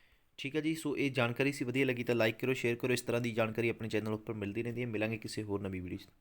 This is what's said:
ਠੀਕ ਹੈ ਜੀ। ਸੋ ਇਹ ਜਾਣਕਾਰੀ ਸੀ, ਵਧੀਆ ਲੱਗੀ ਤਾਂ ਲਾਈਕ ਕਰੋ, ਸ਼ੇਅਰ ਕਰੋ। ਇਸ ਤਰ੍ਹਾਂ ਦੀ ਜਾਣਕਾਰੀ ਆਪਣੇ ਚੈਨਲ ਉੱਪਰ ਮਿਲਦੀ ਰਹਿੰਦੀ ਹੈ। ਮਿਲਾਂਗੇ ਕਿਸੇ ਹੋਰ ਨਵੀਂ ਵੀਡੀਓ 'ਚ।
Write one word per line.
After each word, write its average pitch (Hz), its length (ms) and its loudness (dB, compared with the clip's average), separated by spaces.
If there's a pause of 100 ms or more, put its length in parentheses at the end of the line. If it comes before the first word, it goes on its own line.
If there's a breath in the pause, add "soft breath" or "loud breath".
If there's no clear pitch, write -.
(380 loud breath)
ਠੀਕ 139 180 -6
ਹੈ 156 40 0
ਜੀ। 156 140 0
ਸੋ 151 220 -2
ਇਹ 135 140 2
ਜਾਣਕਾਰੀ 127 420 2
ਸੀ, 139 120 -4
ਵਧੀਆ 123 200 2
ਲੱਗੀ 123 200 2
ਤਾਂ 120 100 2
ਲਾਈਕ 113 240 4
ਕਰੋ, 127 160 2
ਸ਼ੇਅਰ 117 220 2
ਕਰੋ। 123 160 0
ਇਸ 123 80 2
ਤਰ੍ਹਾਂ 120 220 0
ਦੀ 120 80 0
ਜਾਣਕਾਰੀ 113 380 2
ਆਪਣੇ 113 200 -2
ਚੈਨਲ 107 240 0
ਉੱਪਰ 107 220 -4
ਮਿਲਦੀ 104 280 -2
ਰਹਿੰਦੀ 117 180 -4
ਹੈ। 123 60 -2
ਮਿਲਾਂਗੇ 110 300 0
ਕਿਸੇ 110 260 -6
ਹੋਰ 101 180 -2
ਨਵੀਂ 95 220 -4
ਵੀਡੀਓ 90 160 -6
'ਚ। - 80 -18 (140)